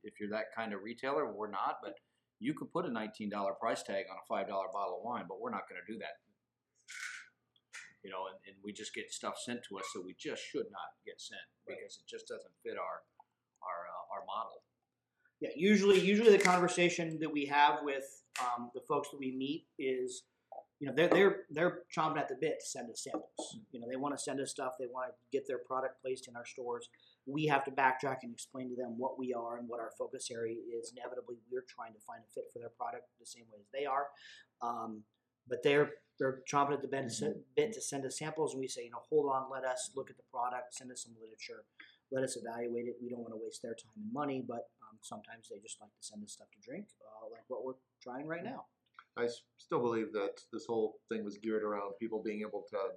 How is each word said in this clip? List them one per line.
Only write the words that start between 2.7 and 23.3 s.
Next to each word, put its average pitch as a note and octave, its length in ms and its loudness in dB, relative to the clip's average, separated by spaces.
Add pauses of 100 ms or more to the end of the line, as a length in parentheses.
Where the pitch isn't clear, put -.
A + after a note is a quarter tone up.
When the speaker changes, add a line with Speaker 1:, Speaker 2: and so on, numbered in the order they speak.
Speaker 1:
put - 120 0
a - 60 -4
nineteen A2 380 -4
dollar G2 260 0
price A#2+ 280 0
tag G2 260 -2
on F#2 80 -12
a - 120 -14
five G2+ 180 0
dollar G2 260 -2
bottle G2 260 -2
of F2+ 60 -8
wine, A2+ 240 -4
but F#2+ 120 -8
we're A#2+ 100 -4
not G2 180 -4
gonna F2+ 200 -12
do A2 100 -10
that. D#2 200 -10 (1900)
You F#2+ 60 -10
know, F#2+ 180 -4
and, F#2+ 80 -10 (100)
and G2 160 -18
we G2+ 100 -8
just G#2 220 -10
get G#2+ 160 -8
stuff G2+ 280 -4
sent A#2+ 300 -6
to G2 100 -8
us F#2 160 -6
that F#2 100 -6
we F2+ 140 -12
just C#3 240 -6
should B2 280 -4
not F2 220 -10 (140)
get - 140 -12
sent G2 200 -14 (260)
Speaker 2:
Right. - 120 -8
Speaker 1:
because - 180 -14
it - 100 -20
just A2+ 220 -12
doesn't G#2 240 -10 (100)
fit F#2 140 -6
our, F2 240 -4 (640)
our, F2 260 -6
uh, F2+ 260 -8
our G2 120 -6
model. G2+ 360 -6 (800)
Speaker 2:
Yeah, C#3 160 -4
usually, G3 440 10
usually G#3 300 10
the F#3+ 120 12
conversation F3 800 6
that D3+ 120 0
we C#3+ 140 2
have D3 360 8
with, C#3 220 0 (360)
um, A#2+ 340 -2
the B2+ 80 -6
folks C#3+ 280 2
that C#3+ 80 -10
we C3 160 -2
meet C#3 320 -2 (120)
is, B2+ 460 0 (560)
you C#3+ 60 -4
know, C3+ 80 -2
they're, D#3+ 140 8
they're, F#3 280 8 (140)
they're E3+ 280 2 (180)
chomping E3 220 2
at A#3 100 0
the G3+ 100 -4
bit D#3 220 0
to - 60 -12
send A#3 240 -8
us - 140 -12
samples. - 520 -8